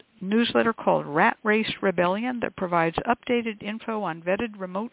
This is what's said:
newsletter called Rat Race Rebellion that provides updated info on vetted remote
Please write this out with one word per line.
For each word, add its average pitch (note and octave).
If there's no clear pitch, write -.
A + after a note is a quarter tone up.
newsletter A3+
called D#3
Rat D#3+
Race G#3+
Rebellion G3
that -
provides E3+
updated A#3
info G#3+
on E3
vetted G3+
remote F#3+